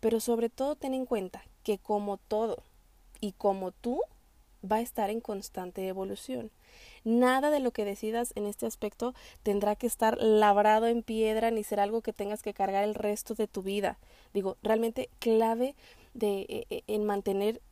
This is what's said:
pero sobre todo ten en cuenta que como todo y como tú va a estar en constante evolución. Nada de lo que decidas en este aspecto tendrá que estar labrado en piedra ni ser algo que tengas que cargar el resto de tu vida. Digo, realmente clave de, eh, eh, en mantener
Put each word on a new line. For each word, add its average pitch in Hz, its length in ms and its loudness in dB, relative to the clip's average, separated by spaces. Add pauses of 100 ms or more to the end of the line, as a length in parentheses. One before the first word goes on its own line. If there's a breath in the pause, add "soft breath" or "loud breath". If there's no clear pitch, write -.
pero 226 200 2
sobre 233 280 0
todo 277 260 -2
ten 269 200 -4
en 262 120 -4
cuenta 190 380 -6 (180)
que 202 160 -2
como 208 380 -2
todo 214 460 -2 (580)
y 202 120 -6
como 196 400 -2
tú 254 280 -4 (720)
va 214 60 2
a 226 40 2
estar 220 300 -4
en 226 100 -4
constante 190 640 -8
evolución. 196 640 -8 (540 loud breath)
Nada 254 460 6
de 294 100 4
lo 247 100 0
que 214 140 -4
decidas 220 500 -4
en 208 120 -4
este 208 200 -6
aspecto 226 480 -6 (280 loud breath)
tendrá 202 340 2
que 247 100 -4
estar 226 340 2
labrado 214 680 6
en 233 160 2
piedra 220 480 0
ni 226 120 -2
ser 208 180 -2
algo 214 200 0
que 220 120 -6
tengas 208 300 -6
que 208 120 -6
cargar 196 300 0
el 214 100 -2
resto 214 400 -4
de 214 120 -2
tu 196 160 -8
vida. 196 360 -2 (340 soft breath)
Digo, 190 300 -2
realmente 226 560 0
clave 226 560 2 (400 loud breath)
de, 202 340 -2
eh, - 220 -8
eh, - 160 -8
en 214 180 -2
mantener 202 560 -2 (120)